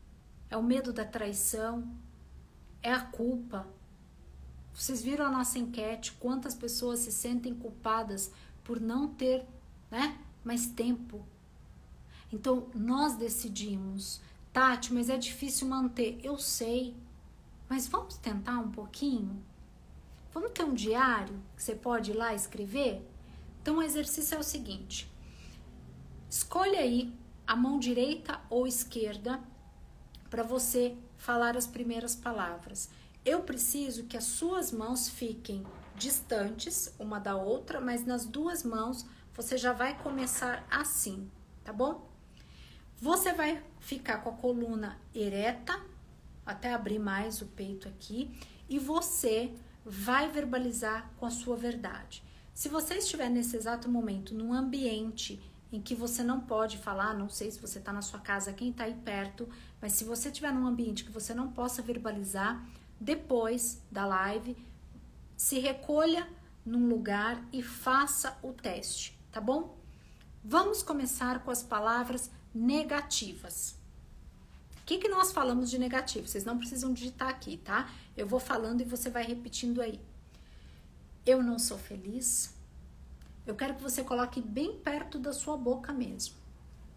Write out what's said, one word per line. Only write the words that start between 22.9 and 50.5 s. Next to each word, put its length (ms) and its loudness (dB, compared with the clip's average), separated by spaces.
Então, 160 4
o 40 6
exercício 520 0
é 40 0
o 60 -2
seguinte. 640 -6
Escolha 520 4
aí 360 4
a 100 4
mão 220 6
direita 640 2
ou 160 4
esquerda 760 -2
pra 140 0
você 560 4
falar 400 4
as 100 0
primeiras 500 -2
palavras. 760 -4
Eu 180 6
preciso 600 0
que 120 -6
as 80 -4
suas 480 2
mãos 360 0
fiquem 560 -4
distantes 1000 0
uma 200 -4
da 180 0
outra, 440 0
mas 240 0
nas 220 0
duas 380 0
mãos 420 -2
você 240 -2
já 160 4
vai 300 2
começar 680 0
assim, 600 0
tá 80 -8
bom? 380 2
Você 320 6
vai 320 2
ficar 400 -2
com 120 -4
a 40 -4
coluna 640 0
ereta, 640 0
até 300 -2
abrir 240 0
mais 420 0
o 60 -8
peito 420 -8
aqui, 480 -6
e 100 0
você 760 2
vai 440 2
verbalizar 880 0